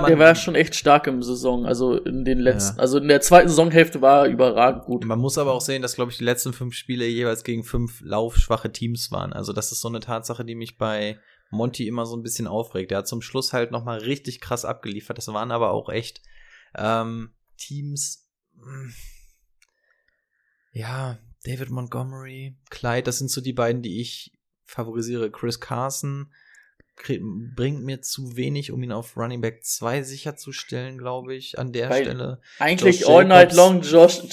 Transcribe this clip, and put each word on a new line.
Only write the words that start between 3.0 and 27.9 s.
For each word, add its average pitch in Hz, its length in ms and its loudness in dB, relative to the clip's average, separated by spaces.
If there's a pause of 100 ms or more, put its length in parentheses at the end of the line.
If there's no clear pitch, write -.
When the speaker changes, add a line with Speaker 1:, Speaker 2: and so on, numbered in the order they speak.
Speaker 1:
der 143 140 6
zweiten 175 260 8
Saisonhälfte 160 540 4
war 139 240 8
er - 60 2
überragend 120 540 2
gut. 120 200 -6
Speaker 2:
Man 113 140 -2
muss 135 180 -2
aber 139 160 0
auch 123 80 -4
sehen, 135 220 -4
dass, 123 140 -6
glaub 123 120 -2
ich, 120 80 -14
die 120 60 -8
letzten 123 280 -2
fünf 123 220 -10
Spiele 123 320 -6
jeweils 117 380 -4
gegen 117 200 -6
fünf 120 380 -6
laufschwache 110 680 -2
Teams 117 400 -8
waren. 92 220 -8
Also 101 200 -10
das 104 180 -8
ist - 100 -10
so 120 60 -8
eine 117 120 -10
Tatsache, 117 460 -10
die 113 100 -12
mich 113 240 -14
bei 107 400 -6 (320)
Monty 113 360 -6
immer 117 200 -8
so 117 100 -10
ein 117 60 -12
bisschen 117 240 -8
aufregt. 95 420 -6
Der 98 80 -4
hat 98 100 -6
zum 117 140 -10
Schluss - 320 -8
halt 120 160 -2
nochmal 120 300 -8
richtig 131 420 -10
krass - 240 -8
abgeliefert. 107 540 -12
Das - 80 -14
waren 110 240 -6
aber 117 220 0
auch 107 160 -6
echt, - 340 -10 (520)
ähm, 113 600 -6 (240)
Teams, 143 680 -12 (280)
mm, 135 340 -20 (1800)
ja, 120 460 -10 (280)
David 127 240 -10
Montgomery, 131 880 -12 (120)
Clyde, 123 340 -6
das 123 160 -6
sind 135 120 -6
so - 80 -8
die 127 140 -8
beiden, 120 280 -2
die 110 200 -8
ich - 360 -16 (280)
favorisiere. 113 680 -8
Chris 117 300 -8
Carson 139 720 -10 (640)
krie-, - 240 -8 (340)
bringt 131 300 -6
mir 131 160 -10